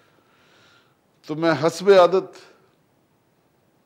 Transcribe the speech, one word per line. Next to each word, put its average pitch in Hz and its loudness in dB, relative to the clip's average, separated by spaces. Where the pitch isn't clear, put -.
तो 156 -12
मैं 165 -4
हस्बे 165 0
आदत 180 2